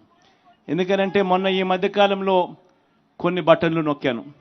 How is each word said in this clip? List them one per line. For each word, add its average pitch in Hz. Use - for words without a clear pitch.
ఎందుకనంటే 190
మొన్న 185
ఈ 190
మధ్యకాలంలో 190
కొన్ని 175
బటన్లు 165
నొక్కాను. 143